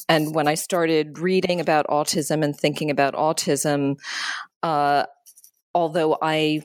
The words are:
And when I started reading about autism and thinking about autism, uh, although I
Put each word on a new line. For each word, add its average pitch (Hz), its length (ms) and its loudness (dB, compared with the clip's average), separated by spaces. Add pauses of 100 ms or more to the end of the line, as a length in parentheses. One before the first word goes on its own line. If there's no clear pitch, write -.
(100)
And 156 240 0
when 151 120 0
I 151 80 2
started 156 640 -2
reading 180 400 0
about 151 280 2
autism 151 580 0
and 147 100 -2
thinking 147 360 -2
about 139 240 2
autism, 143 800 0 (680)
uh, 143 440 2 (680)
although 160 460 2
I 156 440 0